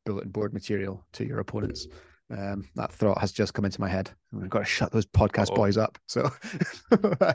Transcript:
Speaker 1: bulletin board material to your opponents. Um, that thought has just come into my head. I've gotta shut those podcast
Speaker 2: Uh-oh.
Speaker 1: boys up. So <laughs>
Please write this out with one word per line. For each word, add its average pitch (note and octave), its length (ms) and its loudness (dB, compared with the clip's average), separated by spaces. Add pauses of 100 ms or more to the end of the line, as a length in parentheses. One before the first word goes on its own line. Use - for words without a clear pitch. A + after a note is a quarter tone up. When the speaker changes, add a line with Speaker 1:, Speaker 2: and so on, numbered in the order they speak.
Speaker 1:
bulletin G2 260 -6
board G#2 220 -4
material G2 640 -6
to A2+ 120 -4
your G#2 120 -6
opponents. G#2 480 -6 (440)
Um, G2+ 440 -6
that - 180 -4
thought G#2 260 2
has G2+ 140 0
just - 220 -2
come G#2 100 0
into G2 160 -2
my G2 80 -2
head. F#2+ 220 -2 (240)
I've F#2+ 160 -8
gotta G2+ 140 0
shut - 280 -2
those A2 140 2
podcast G#2 440 4
Speaker 2:
Uh-oh. G2 40 -2
Speaker 1:
boys G2+ 220 4
up. - 300 0
So - 240 0 (600)
<laughs> G#3+ 200 6 (240)